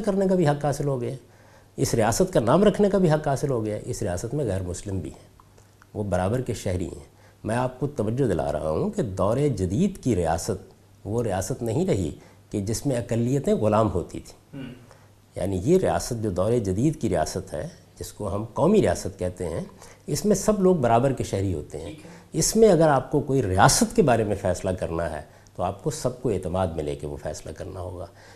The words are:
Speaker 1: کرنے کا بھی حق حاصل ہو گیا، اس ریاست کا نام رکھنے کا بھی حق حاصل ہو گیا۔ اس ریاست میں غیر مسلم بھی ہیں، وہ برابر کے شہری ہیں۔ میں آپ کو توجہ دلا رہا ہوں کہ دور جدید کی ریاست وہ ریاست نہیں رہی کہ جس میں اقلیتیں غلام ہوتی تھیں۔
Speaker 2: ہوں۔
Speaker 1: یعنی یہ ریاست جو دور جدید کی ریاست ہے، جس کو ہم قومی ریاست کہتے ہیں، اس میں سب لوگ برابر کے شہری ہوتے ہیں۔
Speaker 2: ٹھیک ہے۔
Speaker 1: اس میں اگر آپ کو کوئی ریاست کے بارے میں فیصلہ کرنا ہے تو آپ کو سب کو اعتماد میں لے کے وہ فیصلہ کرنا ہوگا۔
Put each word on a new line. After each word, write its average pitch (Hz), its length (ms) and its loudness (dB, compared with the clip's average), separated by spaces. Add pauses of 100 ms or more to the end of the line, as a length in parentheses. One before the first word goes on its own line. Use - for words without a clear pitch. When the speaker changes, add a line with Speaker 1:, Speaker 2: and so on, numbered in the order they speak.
Speaker 1:
کرنے 196 220 2
کا 185 80 4
بھی 180 120 4
حق 147 180 2
حاصل 143 220 -2
ہو 135 140 -2
گیا، 120 120 -6 (640)
اس 131 160 0
ریاست 117 400 2
کا 160 60 2
نام 135 240 4
رکھنے 208 260 4
کا 196 80 2
بھی 185 140 4
حق 151 160 0
حاصل 139 220 0
ہو 117 160 -2
گیا۔ 107 200 -4
اس 113 160 -6
ریاست 95 320 -4
میں 147 120 -2
غیر 95 160 -2
مسلم 92 380 -6
بھی 73 100 -8
ہیں، - 200 -18 (640)
وہ 104 100 -4
برابر 98 380 0
کے - 120 -6
شہری 92 340 -4
ہیں۔ - 240 -14 (320)
میں 104 120 -4
آپ 127 240 -4
کو 147 80 -2
توجہ 120 380 -2
دلا 78 260 0
رہا 76 180 -2
ہوں 104 200 0
کہ 214 120 -4
دور 98 360 0
جدید 135 640 0
کی 120 120 2
ریاست 85 580 -2 (320)
وہ 113 180 -2
ریاست 98 400 -4
نہیں 117 220 0
رہی 95 260 0 (400)
کہ 107 100 -2
جس 107 240 -4
میں 139 100 0
اقلیتیں 120 580 0
غلام 107 400 4
ہوتی 82 260 -6
تھیں۔ - 420 -16
Speaker 2:
ہوں۔ 120 120 -14 (640)
Speaker 1:
یعنی 92 280 -2
یہ 160 140 4
ریاست 107 460 0
جو 110 60 -2
دور 95 220 0
جدید 117 500 0
کی 113 80 0
ریاست 85 440 -2
ہے، 73 140 -6 (320)
جس - 140 -12
کو 98 220 -6
ہم 107 180 -6
قومی 175 280 6
ریاست 90 380 0
کہتے 90 300 -4
ہیں، 85 120 -4 (460)
اس 147 180 -2
میں 208 100 4
سب 208 260 0
لوگ 185 140 6
برابر 123 360 4
کے 123 120 -4
شہری 98 300 -2
ہوتے 73 240 -8
ہیں۔ 76 80 -10
Speaker 2:
ٹھیک 82 200 -14
ہے۔ - 340 -8
Speaker 1:
اس - 160 0
میں 220 140 8
اگر 160 180 6
آپ 139 240 2
کو 151 80 2
کوئی 131 240 0
ریاست 104 520 4
کے 226 60 6
بارے 120 220 4
میں 104 180 0
فیصلہ 95 280 0
کرنا 82 400 -4
ہے 78 120 -8 (340)
تو - 80 -4
آپ 95 200 -6
کو 156 60 -2
سب - 320 -6
کو 127 80 -2
اعتماد 90 380 -2
میں 80 160 -6
لے 71 120 -4
کے 76 120 -10
وہ 73 160 -8
فیصلہ 80 280 -10
کرنا 90 280 -12
ہوگا۔ 90 260 -10 (300)